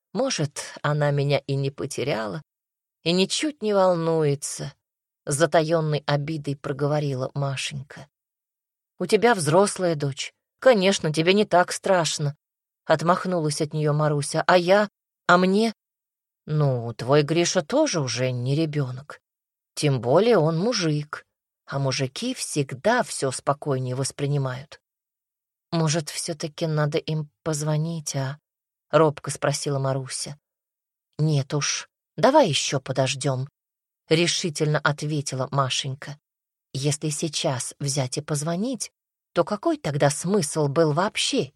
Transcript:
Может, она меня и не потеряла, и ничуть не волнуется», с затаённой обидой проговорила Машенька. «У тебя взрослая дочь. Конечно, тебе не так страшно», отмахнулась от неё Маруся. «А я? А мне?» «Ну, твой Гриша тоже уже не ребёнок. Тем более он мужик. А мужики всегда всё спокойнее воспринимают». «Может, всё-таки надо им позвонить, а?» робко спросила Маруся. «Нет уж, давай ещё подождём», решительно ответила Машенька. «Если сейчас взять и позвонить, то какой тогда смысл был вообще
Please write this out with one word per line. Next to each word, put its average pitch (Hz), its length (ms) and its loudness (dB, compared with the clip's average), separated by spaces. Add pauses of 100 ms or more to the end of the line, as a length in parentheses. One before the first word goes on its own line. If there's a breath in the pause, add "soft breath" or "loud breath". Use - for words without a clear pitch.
(120)
Может, 190 520 -2 (180)
она 147 280 0
меня 143 280 2
и - 160 -6
не 139 160 -2
потеряла, 156 720 -6 (600)
и 165 100 0
ничуть 196 500 -2
не 214 120 0
волнуется», 160 960 0 (540)
с 147 100 -4
затаённой 156 720 2
обидой 147 500 -2
проговорила 143 800 -2
Машенька. 139 720 -6 (920)
«У 180 80 -4
тебя 214 280 4
взрослая 180 600 2
дочь. 143 380 -6 (260)
Конечно, 196 540 4
тебе 165 220 2
не 208 100 4
так 175 260 4
страшно», 156 640 0 (500)
отмахнулась 160 760 0
от 151 120 -4
неё 151 200 0
Маруся. 151 540 0
«А 180 120 6
я? 190 300 4 (400)
А 175 100 8
мне?» 196 340 2 (760)
«Ну, 135 480 0
твой 139 280 4
Гриша 165 400 2
тоже 247 380 0
уже 127 320 -2
не 123 240 -2
ребёнок. 147 640 -4 (540)
Тем 135 260 0
более 180 380 4
он 160 200 2
мужик. 165 680 -2 (420)
А 139 120 -6
мужики 139 560 -4
всегда 175 720 -2
всё - 260 -4
спокойнее 131 640 -4
воспринимают». 135 880 -4 (920)
«Может, 160 380 0
всё-таки 165 580 -8
надо 151 320 0
им 156 300 -4 (140)
позвонить, 156 720 -2
а?» 139 220 -4 (520)
робко 151 400 2
спросила 143 480 -2
Маруся. 135 600 -4 (800)
«Нет 151 360 0
уж, - 340 -4 (280)
давай 262 320 6
ещё 139 320 -2
подождём», 135 680 -2 (600)
решительно 156 680 0
ответила 147 720 -4
Машенька. 135 680 -4 (540)
«Если 147 380 -2
сейчас 151 680 -4
взять 139 400 -4
и 147 40 -6
позвонить, 170 680 -4 (440)
то 170 100 2
какой 294 320 -2
тогда 147 340 2
смысл 160 580 -2
был 151 240 2
вообще 190 640 -2